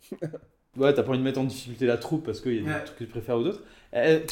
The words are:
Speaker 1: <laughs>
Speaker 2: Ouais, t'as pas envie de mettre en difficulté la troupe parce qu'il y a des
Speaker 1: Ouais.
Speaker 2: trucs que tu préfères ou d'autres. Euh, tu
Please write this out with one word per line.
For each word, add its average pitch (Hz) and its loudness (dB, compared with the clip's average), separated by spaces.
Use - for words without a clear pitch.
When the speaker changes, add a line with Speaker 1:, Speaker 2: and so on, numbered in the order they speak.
Speaker 1:
<laughs> - -10
Speaker 2:
Ouais, 135 6
t'as 143 4
pas - 0
envie 131 2
de 131 0
mettre 131 0
en 131 0
difficulté 123 -4
la 120 4
troupe 156 -4
parce 143 -6
qu'il 123 0
y - 0
a 104 -2
des 104 -4
Speaker 1:
Ouais. - -4
Speaker 2:
trucs - -16
que 117 -10
tu 110 -14
préfères 117 -2
ou 117 2
d'autres. 202 -4
Euh, 156 6
tu 156 -8